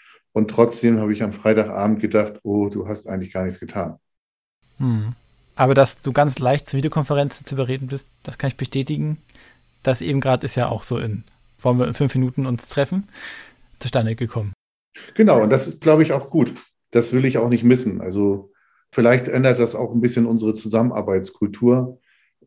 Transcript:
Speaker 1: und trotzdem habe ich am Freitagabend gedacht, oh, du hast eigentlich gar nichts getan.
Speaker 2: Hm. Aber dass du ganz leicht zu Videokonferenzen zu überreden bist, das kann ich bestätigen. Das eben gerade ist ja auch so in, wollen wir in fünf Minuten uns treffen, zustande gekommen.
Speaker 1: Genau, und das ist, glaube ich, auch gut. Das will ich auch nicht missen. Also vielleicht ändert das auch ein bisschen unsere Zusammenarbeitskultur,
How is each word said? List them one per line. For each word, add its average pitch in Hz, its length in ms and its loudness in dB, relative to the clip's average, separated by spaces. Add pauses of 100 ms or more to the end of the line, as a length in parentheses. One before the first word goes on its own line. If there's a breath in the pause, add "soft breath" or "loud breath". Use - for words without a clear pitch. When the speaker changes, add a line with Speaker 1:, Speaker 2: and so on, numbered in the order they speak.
(320 soft breath)
Speaker 1:
und 107 180 0
trotzdem 117 480 2
habe 107 140 0
ich 107 100 -2
am 101 100 -4
Freitagabend 107 680 0
gedacht, 104 420 -2
oh, 101 260 -2
du 101 200 -8
hast 104 180 -10
eigentlich 95 260 -8
gar 92 120 -4
nichts 92 160 -8
getan. 85 360 -8 (840)
Speaker 2:
Hm. 117 360 -2 (420)
Aber 135 180 2
dass 135 260 4
du 135 120 -6
ganz 143 260 2
leicht 135 280 0
zu 135 100 -6
Videokonferenzen 143 680 -2
zu 139 120 -8
überreden 131 320 -4
bist, 139 180 -10 (160)
das - 160 -14
kann 139 100 -4
ich - 80 -6
bestätigen. 147 640 -4 (640 soft breath)
Das 131 180 -2
eben 139 200 -2
gerade 131 260 0
ist - 80 -6
ja 123 140 -2
auch 110 160 -6
so 120 140 -4
in, 107 260 -6 (340)
wollen 123 200 2
wir 123 100 2
in 120 60 -6
fünf 139 200 -2
Minuten 131 320 0
uns 120 220 -6
treffen, 180 400 -2 (720 loud breath)
zustande 113 340 -2
gekommen. 110 380 -6 (640 loud breath)
Speaker 1:
Genau, 160 280 6
und 107 80 4
das 131 160 2
ist, - 140 -14
glaube 156 240 6
ich, 156 80 0
auch 139 180 -4
gut. 143 240 2 (360)
Das 117 220 2
will 131 120 2
ich 127 140 0
auch 117 100 0
nicht 120 160 2
missen. 113 360 4
Also 98 520 -2 (400)
vielleicht 123 340 4
ändert 127 320 2
das 120 160 0
auch 117 180 -6
ein 120 80 0
bisschen 120 260 2
unsere 110 280 0
Zusammenarbeitskultur, 110 1500 0 (460 soft breath)